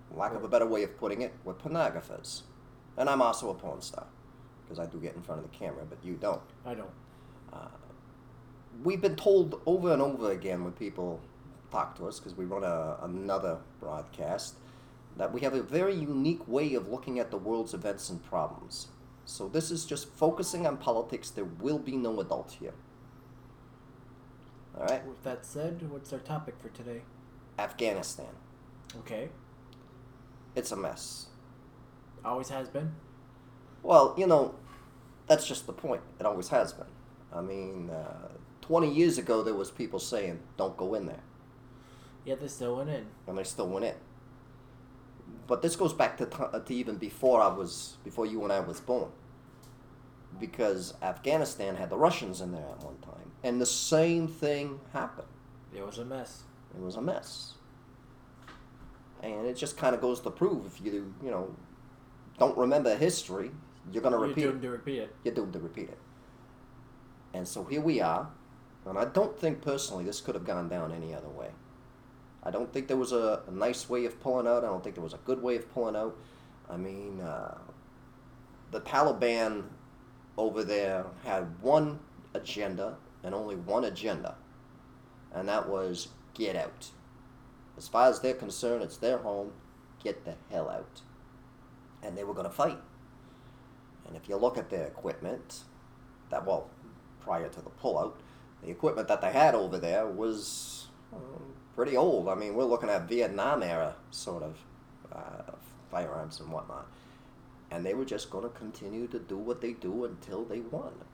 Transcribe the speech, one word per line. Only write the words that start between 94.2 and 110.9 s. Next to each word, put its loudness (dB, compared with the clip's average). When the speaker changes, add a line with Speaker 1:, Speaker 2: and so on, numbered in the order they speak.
Speaker 1:
you 0
look 4
at -6
their -2
equipment, -6
that, -2
well, 0
prior -2
to -14
the -14
pullout, 0
the -8
equipment 0
that 4
they 2
had 8
over 2
there 2
was, -4
um, -14
pretty 4
old. 6
I 4
mean, -2
we're 4
looking 4
at 4
Vietnam 2
era 0
sort -6
of, -8
uh, -12
firearms -4
and -10
whatnot. -8
And -4
they 0
were -2
just -6
gonna -6
continue -8
to -4
do -8
what -4
they -4
do -4
until -6
they -6
won. -8